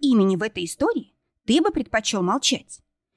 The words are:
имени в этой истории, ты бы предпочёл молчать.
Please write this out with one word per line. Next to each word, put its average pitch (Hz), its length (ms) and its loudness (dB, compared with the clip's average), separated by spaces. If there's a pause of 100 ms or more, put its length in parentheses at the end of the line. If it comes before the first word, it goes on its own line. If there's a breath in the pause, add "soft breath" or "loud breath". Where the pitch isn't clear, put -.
имени 202 360 4
в 165 60 -4
этой 214 240 -6
истории, 302 480 -4 (320)
ты 277 160 4
бы 403 80 0
предпочёл 220 520 -4
молчать. - 580 -2 (360)